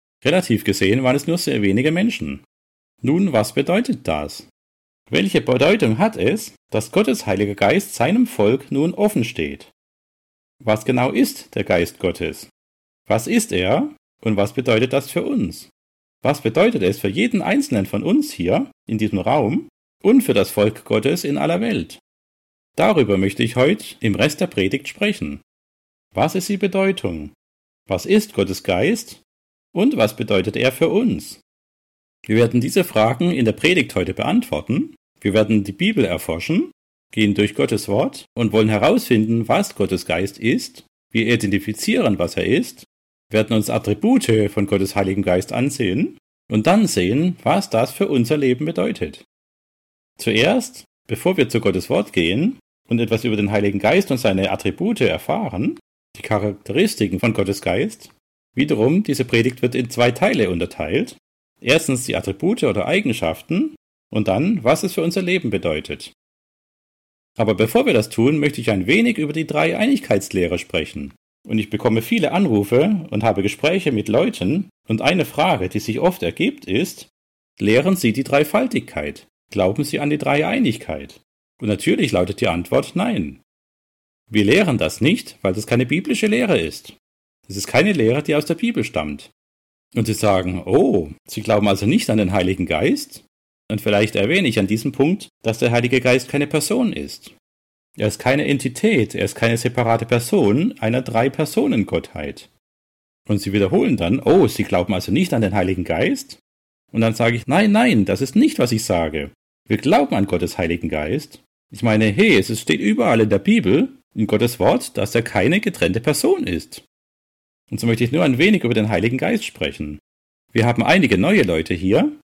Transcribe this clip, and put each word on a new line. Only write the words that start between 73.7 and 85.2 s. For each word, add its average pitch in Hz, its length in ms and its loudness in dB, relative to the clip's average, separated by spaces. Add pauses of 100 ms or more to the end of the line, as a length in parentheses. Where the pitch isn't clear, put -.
mit 107 160 -2
Leuten 143 580 0 (220)
und 107 120 0
eine 165 240 0
Frage, 143 440 0
die 107 100 -6
sich - 200 -4
oft 180 240 0
ergibt, - 420 -4
ist, 185 420 -4 (520)
lehren 131 360 2
Sie 117 180 0
die 135 100 -2
Dreifaltigkeit? 143 1040 -2 (240)
Glauben 101 320 0
Sie 147 160 -6
an 147 100 -2
die 147 80 0
Dreieinigkeit? 143 1040 -2 (400)
Und 107 80 -2
natürlich 156 420 0
lautet 92 300 0
die 113 60 2
Antwort 87 480 -2
nein. 175 460 -4 (880)
Wir 107 140 2
lehren 147 340 4
das 82 240 -4
nicht, 170 420 0